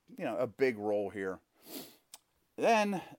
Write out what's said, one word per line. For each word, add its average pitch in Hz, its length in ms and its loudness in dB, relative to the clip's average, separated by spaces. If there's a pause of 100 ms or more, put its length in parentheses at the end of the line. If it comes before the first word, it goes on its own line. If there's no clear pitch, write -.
(180)
you 180 80 -6
know, 110 120 -2
a 123 100 0
big 120 300 2
role 104 320 0
here. 95 300 -6 (1160)
Then 202 440 4 (180)